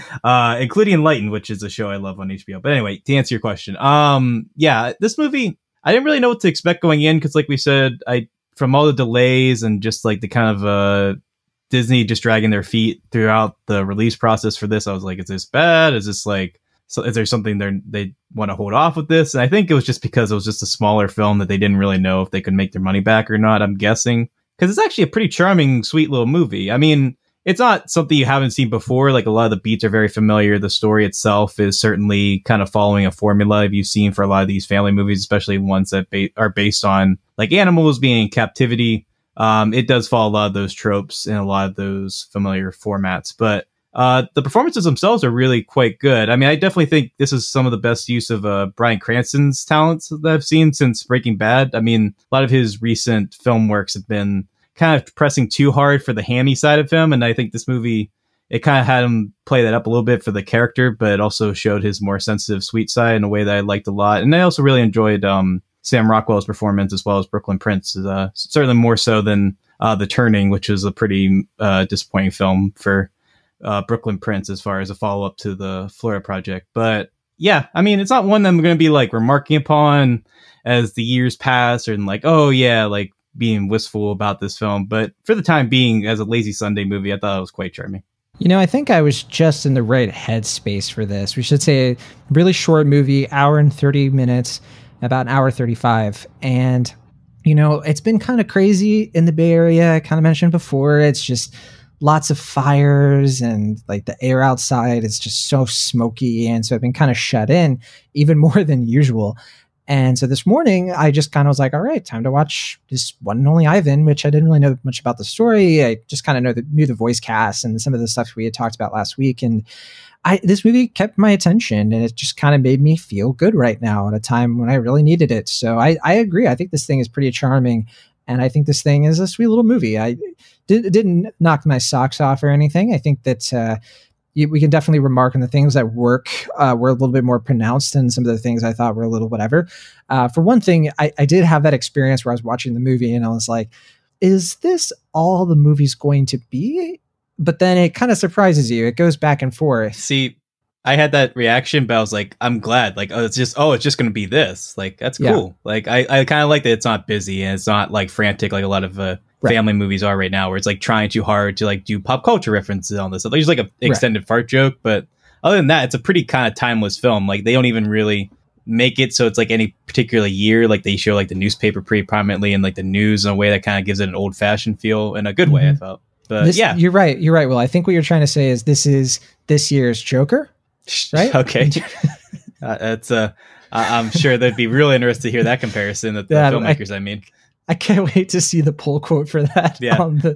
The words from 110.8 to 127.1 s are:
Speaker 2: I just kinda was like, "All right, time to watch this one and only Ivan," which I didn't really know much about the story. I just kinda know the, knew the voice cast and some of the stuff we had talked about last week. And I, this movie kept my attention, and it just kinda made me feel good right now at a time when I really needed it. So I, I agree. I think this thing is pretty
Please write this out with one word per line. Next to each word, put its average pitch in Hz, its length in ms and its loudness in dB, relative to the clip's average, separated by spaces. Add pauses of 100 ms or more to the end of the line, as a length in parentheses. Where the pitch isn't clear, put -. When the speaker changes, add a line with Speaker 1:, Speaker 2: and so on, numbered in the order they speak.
Speaker 2:
I 156 180 2
just 143 220 0
kinda 143 160 2
was 139 100 2
like, 135 140 0
"All 147 80 -2
right, 254 240 -2
time 113 200 -8
to 131 60 -2
watch - 480 -2 (120)
this - 320 -6
one 110 160 -4
and 139 100 4
only 160 180 4
Ivan," 151 380 2
which 147 220 2
I 143 40 0
didn't 151 160 4
really 160 140 4
know 139 240 4
much 127 160 -6
about 120 160 -4
the 104 80 -12
story. 202 580 2
I 113 140 0 (120)
just - 180 -8
kinda 131 160 0
know 123 100 0
the, 117 180 -4
knew 151 160 2
the 131 80 0
voice 113 240 -2
cast - 460 -2
and 110 160 -4
some 131 140 -2
of 117 60 -2
the 117 80 -2
stuff 113 280 -6
we 113 80 -6
had 113 80 -4
talked 113 220 -6
about 110 180 -6
last 104 240 -6
week. 135 260 -2
And 113 200 0 (640)
I, 185 160 2
this 196 220 2
movie 240 240 4
kept - 280 -4
my 208 140 4
attention, 170 640 2
and 113 120 0
it 113 120 -4
just - 200 -8
kinda 143 220 2
made 135 240 2
me 156 140 4
feel 107 360 -4
good 180 220 0
right 120 260 0
now 104 280 -2
at 107 60 -2
a 107 60 -4
time 120 380 0
when 120 100 -2
I 127 60 2
really 131 280 2
needed 156 300 4
it. 110 160 -4
So 117 300 -4
I, 151 260 2
I 170 100 2
agree. 214 320 2
I 127 80 2
think 180 160 -6
this 143 140 -4
thing 139 140 -2
is 120 100 -2
pretty 139 220 -2